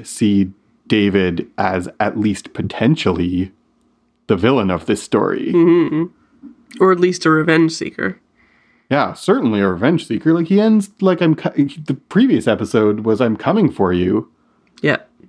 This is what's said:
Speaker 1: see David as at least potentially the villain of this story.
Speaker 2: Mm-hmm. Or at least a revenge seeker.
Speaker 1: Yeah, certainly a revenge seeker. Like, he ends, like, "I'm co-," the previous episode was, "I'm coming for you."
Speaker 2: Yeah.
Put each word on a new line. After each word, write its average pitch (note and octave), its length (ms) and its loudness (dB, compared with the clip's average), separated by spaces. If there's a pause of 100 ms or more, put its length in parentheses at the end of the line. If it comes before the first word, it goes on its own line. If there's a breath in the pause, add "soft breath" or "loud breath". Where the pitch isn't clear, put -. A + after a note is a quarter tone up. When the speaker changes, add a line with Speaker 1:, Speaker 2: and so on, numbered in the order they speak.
Speaker 1:
see G2 480 0 (340)
David G2 720 0
as F#2 300 -4 (100)
at G#2 180 -2
least G#2 360 -4
potentially F#2 960 -2 (800)
the G#2+ 80 0
villain G#2+ 340 0
of E2+ 160 -4
this - 160 -2
story. G2 500 -2
Speaker 2:
Mm-hmm. E3+ 520 2 (760)
Or F#3 140 4
at F3 80 0
least F3+ 240 0
a D#3+ 60 4
revenge D#3+ 420 2
seeker. - 480 -8 (720)
Speaker 1:
Yeah, B2 240 0
certainly C#3+ 460 0
a G2 80 2
revenge A2 380 0
seeker. - 260 -2
Like, E3+ 140 0
he G3 140 2
ends, G#3+ 300 2 (100)
like, F#3 200 2
"I'm D#3+ 140 4
co-," - 160 -4
the C#3+ 480 -4 (100)
previous G#3 380 2
episode G#2+ 540 0
was, A2 200 0
"I'm A2+ 160 0
coming E3+ 320 0
for F#2+ 240 0
you." F#2 380 0 (500)
Speaker 2:
Yeah. D3+ 180 0 (300)